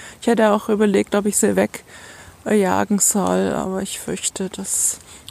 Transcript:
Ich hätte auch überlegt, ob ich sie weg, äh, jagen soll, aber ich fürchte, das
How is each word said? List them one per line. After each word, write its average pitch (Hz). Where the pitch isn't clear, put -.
Ich -
hätte 220
auch 208
überlegt, 208
ob 208
ich 202
sie 202
weg, 196
äh, 208
jagen 196
soll, 185
aber 190
ich -
fürchte, -
das -